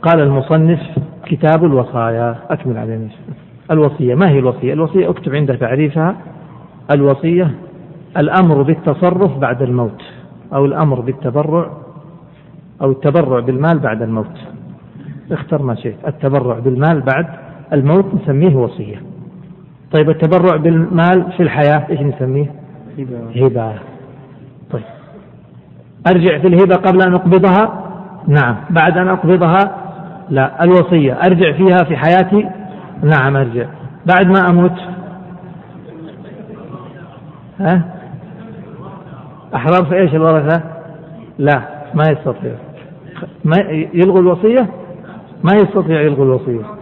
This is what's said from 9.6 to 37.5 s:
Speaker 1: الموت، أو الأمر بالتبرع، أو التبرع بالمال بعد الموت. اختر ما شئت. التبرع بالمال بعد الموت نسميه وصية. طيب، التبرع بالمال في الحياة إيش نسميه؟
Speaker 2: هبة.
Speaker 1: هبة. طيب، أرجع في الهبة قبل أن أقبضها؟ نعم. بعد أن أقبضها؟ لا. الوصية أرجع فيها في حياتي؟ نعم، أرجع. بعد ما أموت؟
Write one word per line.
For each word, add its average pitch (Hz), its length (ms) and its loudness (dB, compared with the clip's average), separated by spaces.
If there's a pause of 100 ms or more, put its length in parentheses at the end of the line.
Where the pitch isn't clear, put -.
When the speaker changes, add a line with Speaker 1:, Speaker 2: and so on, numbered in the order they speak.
Speaker 1:
الموت، 123 400 -4 (520)
أو 139 100 2
الأمر 139 360 0
بالتبرع، 147 680 -4 (1120)
أو 135 80 2
التبرع 135 500 0
بالمال 135 380 0
بعد 117 240 -4
الموت. 110 360 -6 (920)
اختر 156 300 -4
ما 123 120 -2
شئت. 110 220 -8 (100)
التبرع 135 520 -2
بالمال 135 420 0
بعد 135 260 -2 (460)
الموت 156 420 2
نسميه 147 420 2
وصية. 107 460 -4 (920)
طيب، 156 180 4
التبرع 170 460 2
بالمال 170 800 2
في 180 60 0
الحياة 147 480 2
إيش 143 100 -4
نسميه؟ 143 500 -4 (480)
Speaker 2:
هبة. 123 480 -2
Speaker 1:
هبة. 110 320 -2 (920)
طيب، 113 120 -8 (1200)
أرجع 175 320 4
في 170 80 0
الهبة 180 280 6
قبل 185 280 4
أن 180 120 2
أقبضها؟ 185 680 2 (440)
نعم. 131 280 2 (140)
بعد 170 280 2
أن 185 100 0
أقبضها؟ 185 680 2 (540)
لا. 135 340 0
الوصية 175 480 4
أرجع 170 400 2
فيها 180 360 4
في 160 80 -4
حياتي؟ 180 540 2 (520)
نعم، 139 340 2
أرجع. 120 300 -2 (400)
بعد 185 200 4
ما 185 240 4
أموت؟ 175 300 2 (2750)